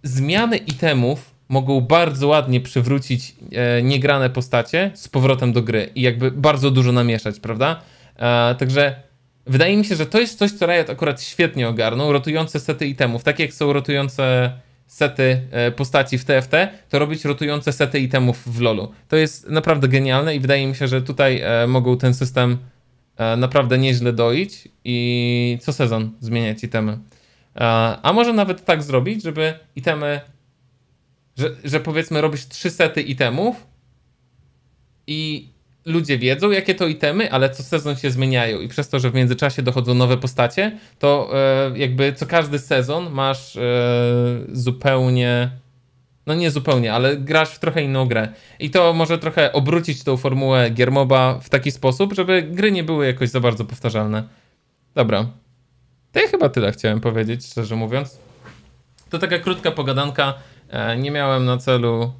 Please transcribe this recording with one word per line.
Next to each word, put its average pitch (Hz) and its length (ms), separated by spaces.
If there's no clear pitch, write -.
Zmiany 165 540
itemów 139 800
mogą 135 320
bardzo 143 460
ładnie 135 340
przywrócić, 127 720
e, 120 300
niegrane 135 480
postacie 131 640
z - 140
powrotem 127 460
do 123 80
gry 110 340
i 131 60
jakby 123 300
bardzo 139 400
dużo 127 200
namieszać, 117 480
prawda? 131 420
E, 120 400
także 135 400
wydaje 165 320
mi 208 80
się, 202 100
że 156 100
to 214 140
jest 233 200
coś, 202 120
co 208 140
Riot 170 240
akurat 135 320
świetnie 143 480
ogarnął. 117 440
Rotujące 156 460
sety 143 280
itemów, 123 360
tak 147 160
jak 147 140
są 143 200
rotujące 135 800
sety, 131 540
e, 120 200
postaci 135 460
w 123 80
T 135 120
F 131 100
T, 180 220
to 139 100
robić 156 260
rotujące 147 480
sety 139 260
itemów 127 560
w 117 60
lolu. 104 300
To - 80
jest 156 340
naprawdę 156 380
genialne 135 480
i 139 40
wydaje 135 280
mi 131 80
się, 131 120
że 131 140
tutaj, 131 400
e, 117 260
mogą 123 300
ten 127 160
system, 123 440
e, 113 200
naprawdę 127 400
nieźle 123 360
doić 120 540
i 120 760
co 123 120
sezon 113 460
zmieniać 113 440
itemy. 110 280
E, 107 60
a 156 120
może 233 200
nawet 196 320
tak 156 180
zrobić, 143 400
żeby 156 300
itemy, 147 460
że, 135 120
że 143 160
powiedzmy 160 420
robisz 147 260
trzy - 220
sety 160 320
itemów 139 640
i 151 420
ludzie 156 320
wiedzą, 143 340
jakie 190 240
to 180 120
itemy, 156 440
ale 135 180
co 131 140
sezon 147 320
się 131 160
zmieniają 123 480
i 92 80
przez - 220
to, 139 100
że 127 120
w - 20
międzyczasie 127 480
dochodzą 123 320
nowe 123 240
postacie, 131 600
to, 143 340
e, 135 440
jakby 135 360
co 139 120
każdy 147 340
sezon 151 520
masz, 135 440
e, 104 60
zupełnie, 127 960
no 156 100
nie 170 160
zupełnie, 127 420
ale 131 240
grasz 156 320
w - 100
trochę 160 240
inną 135 220
grę. 110 220
I 147 100
to 170 240
może 165 240
trochę 160 360
obrócić 151 500
tą 131 140
formułę 131 520
Giermoba 127 720
w - 100
taki 135 220
sposób, 135 420
żeby 185 280
gry 180 300
nie 180 120
były 156 220
jakoś 127 240
za 127 100
bardzo 113 260
powtarzalne. 107 580
Dobra. 110 300
To - 80
ja 415 80
chyba - 220
tyle 107 220
chciałem 110 280
powiedzieć, 113 460
szczerze 113 300
mówiąc. 120 440
To 165 100
taka 170 200
krótka 180 320
pogadanka. 139 600
E, 117 280
nie 139 140
miałem 135 340
na 123 120
celu 120 640